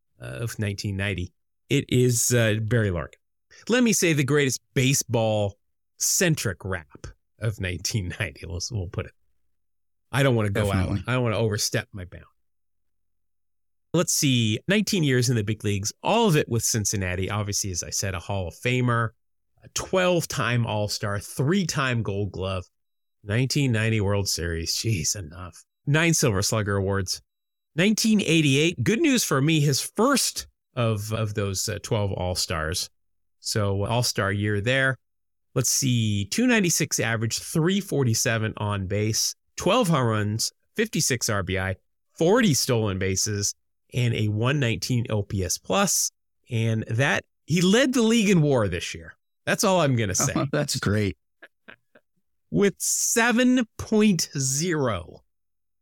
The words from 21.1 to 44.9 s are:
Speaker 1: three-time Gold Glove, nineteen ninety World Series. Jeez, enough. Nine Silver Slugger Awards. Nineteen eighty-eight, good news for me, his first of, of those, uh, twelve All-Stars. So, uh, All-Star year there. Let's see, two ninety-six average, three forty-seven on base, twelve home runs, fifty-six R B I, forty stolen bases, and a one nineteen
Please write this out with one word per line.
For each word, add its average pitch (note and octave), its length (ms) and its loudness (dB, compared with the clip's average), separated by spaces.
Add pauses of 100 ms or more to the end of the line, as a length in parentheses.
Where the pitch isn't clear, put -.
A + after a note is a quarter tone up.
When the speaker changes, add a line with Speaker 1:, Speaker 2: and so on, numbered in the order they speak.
Speaker 1:
three-time C#3 840 -2
Gold G2+ 260 -4
Glove, F#2 340 -6 (600)
nineteen B2 480 0
ninety A2 280 2
World G2+ 280 0
Series. E2 480 -4
Jeez, G2+ 400 -2
enough. F2 480 -14 (220)
Nine D#3+ 280 4
Silver G#2 280 2
Slugger G2+ 340 -2
Awards. G2 440 -2 (540)
Nineteen G#3 460 2
eighty-eight, D3+ 640 2
good A3 160 2
news C#4 240 4
for C#3 160 0
me, D#3 200 4
his C#3+ 200 2
first - 640 0 (300)
of, G#2+ 360 -2
of A2 220 -2
those, G2 340 -2
uh, G2+ 140 -6
twelve G#2 300 -2
All-Stars. F2 800 -4 (500)
So, G2+ 440 -2
uh, - 40 -4
All-Star A#2 420 0
year G#2 300 0
there. C3 380 0 (580)
Let's C3 160 0
see, A2 540 0
two A#3 200 0
ninety-six F#3+ 540 2
average, A2+ 400 -2
three F3+ 400 0
forty-seven A2+ 800 0
on G2+ 280 -2
base, G#2 480 -2 (220)
twelve G#3 320 2
home C#3 180 2
runs, G#2+ 460 -2 (240)
fifty-six D#3+ 520 -2
R G2+ 140 -2
B F#2 160 -2
I, F#2 160 -2 (420)
forty F#3+ 380 4
stolen A2 460 0
bases, G2+ 540 -2 (380)
and A#2+ 220 0
a G#2+ 140 0
one A#2+ 320 0
nineteen A#2+ 500 0